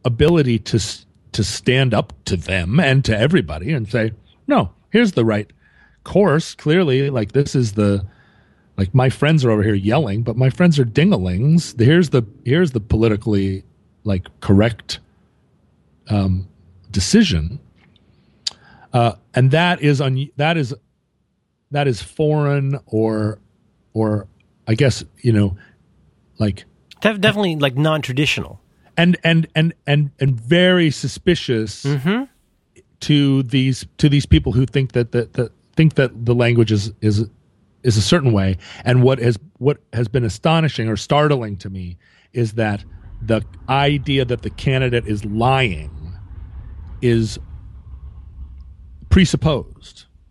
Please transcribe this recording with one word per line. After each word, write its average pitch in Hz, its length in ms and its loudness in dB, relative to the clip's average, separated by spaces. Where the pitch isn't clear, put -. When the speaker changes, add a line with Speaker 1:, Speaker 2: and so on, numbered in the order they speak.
Speaker 1:
ability 127 540 2
to - 180 -4
s-, - 300 -6
to 110 120 -2
stand 127 500 0
up 135 200 -2
to 104 100 -2
them 92 440 -2
and 135 260 4
to 113 120 0
everybody 110 540 0
and 120 180 -4
say, 110 220 -2
"No, 208 240 0
here's 214 240 2
the 123 100 0
right 104 280 -2
course." 165 520 0
Clearly, 147 540 0
like, 113 220 -4
this 143 240 0
is 117 180 0
the, 101 320 0
like, 92 180 -2
my 131 140 4
friends 147 360 2
are 117 60 4
over 107 100 2
here 104 140 2
yelling, 110 480 0
but 113 120 -6
my 131 140 2
friends 165 300 2
are 127 60 4
dingalings. 127 920 0
Here's 151 300 4
the, 127 140 2
here's 151 260 0
the 120 80 -4
politically, 101 840 0
like, 95 240 -4
correct, 104 600 2
um, 95 380 0
decision. 98 720 2
Uh, 117 220 2
and 131 160 4
that 175 300 2
is 147 200 2
un-, 135 360 -4
that 160 200 0
is, 135 160 -4
that 143 180 -2
is 117 140 -2
foreign 143 840 -2
or, 107 500 -2
or 107 340 -2
I 117 60 0
guess, 131 300 2
you 120 100 0
know, 101 240 2
like 202 260 -4
Speaker 2:
Def-, 208 200 -2
definitely, 202 360 0
like, 139 180 -2
non-traditional. 147 840 -2
Speaker 1:
And, 175 260 4
and, 165 320 2
and, 160 180 0
and, 143 320 0
and 135 200 -2
very 170 520 2
suspicious 120 960 -4
Speaker 2:
Mm-hmm. 147 380 -2
Speaker 1:
to 139 440 2
these, 131 420 -2
to 151 120 4
these 139 160 0
people 151 260 2
who 127 140 2
think 135 260 -4
that, 120 220 -2
that, 117 200 -2
that 120 200 -4
think 160 180 4
that 120 300 0
the 120 100 0
language 120 340 2
is, 107 300 -2
is, 107 240 0
is 117 120 2
a 110 60 2
certain 135 320 2
way. 95 240 0
And 123 200 4
what 131 160 4
has, 117 200 0
what 139 180 0
has 113 160 -2
been 120 160 -2
astonishing 147 640 -2
or 110 80 -4
startling 139 600 0
to 101 120 -14
me 90 280 -12
is 113 200 -2
that 107 300 -2
the 110 200 0
idea 139 560 0
that 123 160 -4
the 107 80 -8
candidate 127 580 -2
is 104 160 -4
lying 104 960 -2
is 113 380 0
presupposed - 960 0